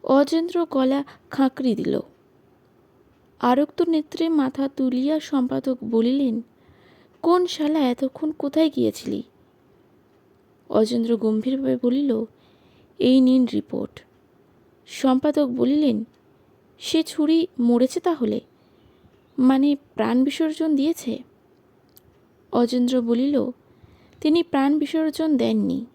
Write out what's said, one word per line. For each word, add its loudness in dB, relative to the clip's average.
অজেন্দ্র 0
গলা 0
খাঁকরি 0
দিল। -2
আরক্ত 0
নেত্রে -2
মাথা 0
তুলিয়া -2
সম্পাদক -2
বলিলেন, 0
"কোন 2
শালা, -2
এতক্ষণ -2
কোথায় 0
গিয়েছিলি?" -2
অজেন্দ্র 0
গম্ভীরভাবে -2
বলিল, 0
"এই 6
নিন 4
রিপোর্ট।" -6
সম্পাদক 0
বলিলেন, 0
"সে 0
ছুরি 0
মরেছে 2
তাহলে? -2
মানে, 4
প্রাণ 2
বিসর্জন -2
দিয়েছে?" -2
অজেন্দ্র 0
বলিল, 0
"তিনি 2
প্রাণ 0
বিসর্জন -2
দেননি।" 0